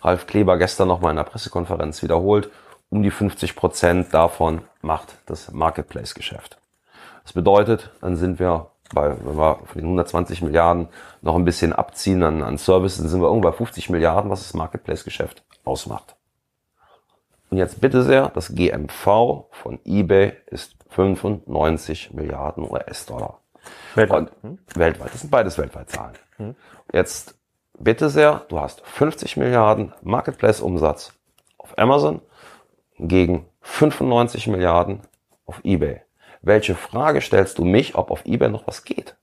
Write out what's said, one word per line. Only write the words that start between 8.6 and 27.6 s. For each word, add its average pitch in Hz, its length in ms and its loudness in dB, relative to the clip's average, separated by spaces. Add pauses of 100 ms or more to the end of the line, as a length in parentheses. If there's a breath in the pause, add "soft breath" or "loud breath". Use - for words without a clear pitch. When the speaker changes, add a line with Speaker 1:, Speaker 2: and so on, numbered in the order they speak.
Speaker 1:
bei, 73 160 2 (140)
wenn 73 120 -6
wir 78 280 2
von - 160 -12
den 80 80 -4
hundertzwanzig 87 520 -2
Milliarden 85 460 2 (340 loud breath)
noch 80 140 -2
ein 90 100 2
bisschen 87 280 2
abziehen - 500 0
an, 78 220 0
an 69 140 -4
Services, 95 400 2
dann 80 100 -4
sind 90 120 0
wir 85 60 4
irgendwo 90 220 4
bei 82 80 0
fünfzig - 340 -8
Milliarden, 87 400 0
was 95 120 -6
das - 120 -18
Marketplace-Geschäft - 880 -8 (220)
ausmacht. - 500 -10 (1400 soft breath)
Und 95 80 0
jetzt - 240 -2
bitte 131 200 4
sehr, 135 320 4
das - 200 -8
G 90 160 2
M - 180 -6
V 117 600 0
von - 340 -12
eBay 98 480 4 (140)
ist - 280 -14 (140)
fünfundneunzig 85 1300 -2
Milliarden 73 500 -8
U-S-Dollar. - 760 -10 (540 loud breath)
Speaker 2:
Weltweit. 98 260 4
Speaker 1:
Und 80 100 -8 (120)
Speaker 2:
Hm? 135 160 -16 (160)
Speaker 1:
weltweit, - 380 0
das - 80 -16
sind 151 100 -10
beides 110 280 0
weltweit - 320 -10
Zahlen. - 240 -14 (240)
Speaker 2:
Hm. 110 160 -12 (400 soft breath)
Speaker 1:
Jetzt - 400 -4 (440)